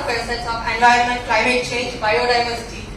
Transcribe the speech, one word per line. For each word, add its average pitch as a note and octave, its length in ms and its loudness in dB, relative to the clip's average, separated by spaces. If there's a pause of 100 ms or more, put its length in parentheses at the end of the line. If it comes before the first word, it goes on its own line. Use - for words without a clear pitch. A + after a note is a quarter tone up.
facets A#3 400 -4
of A3 240 -4
environment, A3 560 4
climate A#3+ 400 2
change, B3 320 -4
biodiversity. A#3+ 880 0 (120)